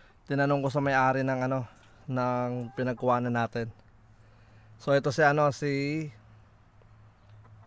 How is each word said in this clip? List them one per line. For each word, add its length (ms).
Tinanong 320
ko 80
sa 160
may-ari 400
ng, 240
ano, 160
ng 720
pinagkuhanan 560
natin. 400
So, 160
ito 160
si, 160
ano, 300
si 500